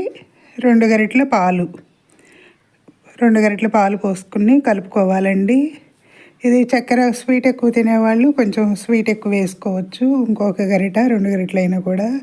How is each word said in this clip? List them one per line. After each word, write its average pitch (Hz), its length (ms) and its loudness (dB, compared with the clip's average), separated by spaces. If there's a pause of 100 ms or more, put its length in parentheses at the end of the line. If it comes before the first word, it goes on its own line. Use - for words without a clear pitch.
(580)
రెండు 233 280 4
గరిటెల 220 380 2
పాలు, 185 420 0 (1500)
రెండు 226 220 2
గరిటెల 214 300 0
పాలు 208 280 0
పోసుకుని 208 600 0
కలుపుకోవాలండి. 196 960 0 (840)
ఇది 247 200 4
చక్కెర 240 380 0 (100)
స్వీట్ 254 360 -2
ఎక్కువ 247 240 0
తినేవాళ్ళు 226 600 2
కొంచెం 220 340 -2 (100)
స్వీట్ 220 380 -2
ఎక్కువ 208 180 -6
వేసుకోవచ్చు, 190 760 -4 (160)
ఇంకొక 202 460 -2
గరిట, 190 300 0 (100)
రెండు 202 220 0
గరిటెలైనా 185 500 -2
కూడా. 185 300 -2 (140)